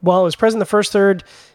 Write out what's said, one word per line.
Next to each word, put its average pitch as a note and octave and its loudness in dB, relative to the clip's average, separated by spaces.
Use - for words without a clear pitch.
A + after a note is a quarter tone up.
while F3+ 2
it F#3 2
was E3 -4
present A3 0
the F#3+ -4
first G#3 -2
third, G3 0